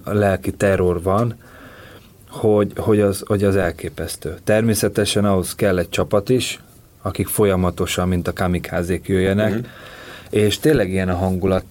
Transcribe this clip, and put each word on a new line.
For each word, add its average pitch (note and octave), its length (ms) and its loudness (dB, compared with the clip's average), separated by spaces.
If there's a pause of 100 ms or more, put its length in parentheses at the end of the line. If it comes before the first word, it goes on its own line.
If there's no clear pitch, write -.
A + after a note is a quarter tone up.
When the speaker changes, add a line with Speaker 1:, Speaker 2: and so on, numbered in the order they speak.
Speaker 1:
lelki G2 460 2
terror F2+ 500 2
van, G#2 340 0 (920)
hogy, G#2 460 2
hogy G#2 260 2
az, G2+ 240 0
hogy G2+ 180 0
az G2 120 2
elképesztő. E2 880 -6
Természetesen G#2+ 840 0
ahhoz F#2+ 300 0
kell G2 220 0
egy E2+ 120 -2
csapat G2 400 -2
is, B2+ 300 -2 (420)
akik F#2+ 260 -4
folyamatosan, F#2 800 0
mint F2+ 200 -2
a F2+ 60 -4
kamikázék F2+ 720 -4
jöjjenek, G2 460 2
Speaker 2:
Mhm. A2+ 60 -4 (680)
Speaker 1:
és G#2 300 0
tényleg B2+ 320 2
ilyen F#2+ 180 0
a F#2 60 0
hangulat, F#2 560 0